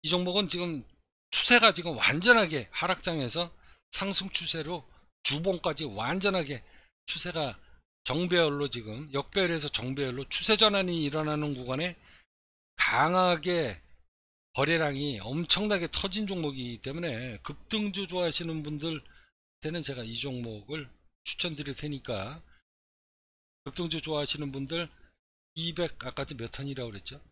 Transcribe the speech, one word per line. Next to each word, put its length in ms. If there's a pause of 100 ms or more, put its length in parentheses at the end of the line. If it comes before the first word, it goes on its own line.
이 60
종목은 400
지금 360 (460)
추세가 440
지금 220
완전하게 720
하락장에서 800 (380)
상승 400
추세로 580 (360)
주봉까지 600
완전하게 800 (440)
추세가 520 (460)
정배열로 640
지금 440
역배열에서 560
정배열로 600
추세 280
전환이 460
일어나는 520
구간에 420 (800)
강하게 1040 (720)
거래량이 680
엄청나게 680
터진 360
종목이기 560
때문에 560
급등주 680
좋아하시는 560
분들한테는 1200
제가 220
이 120
종목을 760 (340)
추천드릴 500
테니까 680 (1200)
급등주 380
좋아하시는 500
분들 380 (640)
이백, 500
아까 200 (120)
몇 140
탄이라고 400
그랬죠? 300 (120)